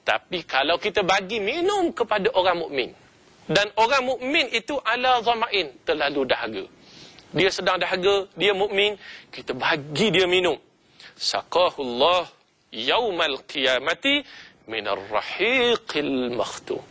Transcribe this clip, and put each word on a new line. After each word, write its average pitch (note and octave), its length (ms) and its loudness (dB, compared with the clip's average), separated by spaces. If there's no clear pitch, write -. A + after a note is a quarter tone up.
Tapi E3 440 -2
kalau D3 320 2
kita G3+ 280 0
bagi G3 320 2
minum E4+ 560 0
kepada G#3 400 0
orang F3 280 4
mukmin, B2+ 280 -4
dan G3+ 320 4
orang B3+ 240 4
mukmin C4 480 0
itu B3+ 320 -4
ala B3 400 2
zamain, G#3 560 0
terlalu C#3+ 480 0
dahaga. A2 340 -2
Dia F3+ 160 2
sedang F#3 320 0
dahaga, F#3+ 560 0
dia G3 160 2
mukmin, G3+ 400 0
kita B2+ 240 -8
bagi D#3 560 0
dia F3+ 160 4
minum. F3+ 320 2
Saqahullah D3+ 1120 0
yaumal D#3+ 800 0
qiyamati D3 720 0
minar G2+ 400 -4
rahiqil D3 1300 -2
makhtum. - 400 -6